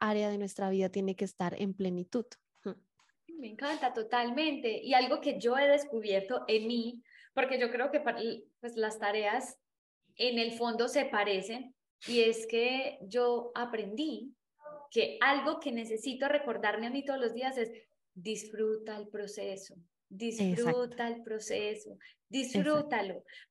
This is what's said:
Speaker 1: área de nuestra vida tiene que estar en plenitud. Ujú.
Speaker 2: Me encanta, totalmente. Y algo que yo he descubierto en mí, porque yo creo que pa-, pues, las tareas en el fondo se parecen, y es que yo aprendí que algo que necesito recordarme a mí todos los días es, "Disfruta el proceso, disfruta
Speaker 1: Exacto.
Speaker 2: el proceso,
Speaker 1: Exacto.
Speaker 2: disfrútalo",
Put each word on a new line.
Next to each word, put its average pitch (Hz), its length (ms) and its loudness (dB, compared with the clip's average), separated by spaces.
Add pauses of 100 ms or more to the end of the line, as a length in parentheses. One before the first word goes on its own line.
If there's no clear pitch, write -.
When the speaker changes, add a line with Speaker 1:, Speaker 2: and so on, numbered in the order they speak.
Speaker 1:
área 214 300 2
de 208 80 -2
nuestra 196 320 -2
vida 190 180 2
tiene 190 280 0
que 202 100 -2
estar 180 340 -2
en 196 140 -2
plenitud. 185 500 -2 (400)
Ujú. 196 120 -6 (520)
Speaker 2:
Me 311 200 -10
encanta, 277 460 -2
totalmente. 240 880 0
Y 262 120 0
algo 254 260 4
que 226 180 0
yo 240 180 2
he 277 120 6
descubierto 214 800 2
en 220 180 4
mí, 233 360 -2 (320)
porque 262 240 2
yo 240 120 2
creo 247 200 0
que 294 100 2
pa-, 233 160 0 (440)
pues, 233 160 -8
las 220 220 0
tareas 214 600 0 (580)
en 240 220 2
el 226 140 2
fondo 233 360 0
se 262 180 2
parecen, 208 680 0 (300)
y 233 180 4
es 226 240 4
que 254 560 0
yo 240 520 0
aprendí 233 800 -4 (560)
que - 300 2
algo 277 400 4
que 269 120 -4
necesito 233 560 -2
recordarme 226 600 0
a - 20 -4
mí 277 140 -2
todos 269 160 0
los 233 140 0
días 262 240 -2
es, 226 120 0 (440)
"Disfruta 214 840 -4
el 208 100 -10
proceso, 196 680 -8 (320)
disfruta 233 1000 0
Speaker 1:
Exacto. - 0 -
Speaker 2:
el 233 140 -6
proceso, 208 760 -6 (540)
Speaker 1:
Exacto. 294 500 2
Speaker 2:
disfrútalo", 185 220 -6 (260)